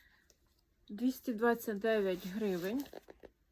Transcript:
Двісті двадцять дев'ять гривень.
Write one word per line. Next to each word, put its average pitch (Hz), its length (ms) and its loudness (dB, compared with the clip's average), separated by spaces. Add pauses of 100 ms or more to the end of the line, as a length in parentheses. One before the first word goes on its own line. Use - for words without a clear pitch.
(880)
Двісті 240 440 0
двадцять 233 460 2
дев'ять 196 480 2
гривень. 196 580 -2 (680)